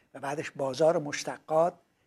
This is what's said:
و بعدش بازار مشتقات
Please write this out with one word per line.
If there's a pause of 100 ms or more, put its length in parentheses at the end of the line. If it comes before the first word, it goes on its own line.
(140)
و
بعدش
بازار
مشتقات (320)